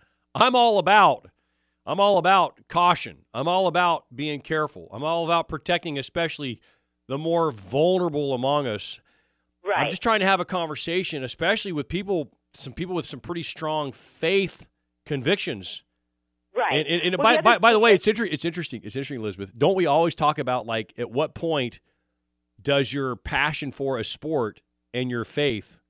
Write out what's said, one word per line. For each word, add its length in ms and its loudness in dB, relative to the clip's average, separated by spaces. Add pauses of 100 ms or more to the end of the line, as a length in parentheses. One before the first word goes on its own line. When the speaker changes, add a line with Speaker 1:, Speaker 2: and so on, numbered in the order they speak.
(340)
Speaker 1:
I'm 220 4
all 240 4
about, 480 6 (580)
I'm 140 -2
all 180 6
about 500 4
caution. 680 0
I'm 140 -4
all 200 2
about 380 2 (100)
being 260 -6
careful. 500 -6
I'm 120 -10
all 220 -2
about 240 0
protecting, 500 -4
especially 600 -6 (480)
the 100 -6
more 340 0
vulnerable 840 0
among 340 0
us. 320 -8 (640)
I'm 60 -4
Speaker 2:
Right. 200 0
Speaker 1:
just 120 -6
trying 180 2
to 60 0
have 140 4
a 60 -4
conversation, 800 -4
especially 480 -2
with 160 -6
people, 440 -4 (220)
some 200 -16
people 220 -8
with 120 -4
some 120 -12
pretty 240 -8
strong 480 -4
faith 760 -4 (380)
convictions. 800 -4 (720)
Speaker 2:
Right. 220 0
Speaker 1:
And, 100 0
and, 140 0
and 160 0
Speaker 2:
Well, 60 2
Speaker 1:
by, 140 6
Speaker 2:
the 60 2
Speaker 1:
by, 80 8
Speaker 2:
other 80 4
Speaker 1:
by 120 6
the 60 6
Speaker 2:
thing 60 4
Speaker 1:
way, 80 8
Speaker 2:
is 60 10
Speaker 1:
it's 100 -4
inter-, 180 0
it's 200 -4
interesting. 380 -6
It's 120 -12
interesting, 240 -8
Elizabeth. 380 -8
Don't 180 4
we 120 2
always 280 2
talk 240 2
about, 260 -2
like, 320 -4
at 140 -6
what 240 -2
point 440 -4 (840)
does 320 0
your 220 -6
passion 560 -4
for 260 -4
a 60 -4
sport 580 -4 (320)
and 160 -2
your 160 -4
faith, 540 -4 (100)